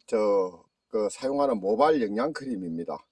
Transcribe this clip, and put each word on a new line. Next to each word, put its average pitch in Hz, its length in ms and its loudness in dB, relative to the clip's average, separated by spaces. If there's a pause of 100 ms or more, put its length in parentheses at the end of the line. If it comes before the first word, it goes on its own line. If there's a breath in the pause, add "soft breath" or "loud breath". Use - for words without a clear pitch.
저, 101 580 2 (220)
그 107 240 -2
사용하는 135 480 0
모발 139 420 2
영양 113 320 -2
크림입니다. 85 640 -8 (160)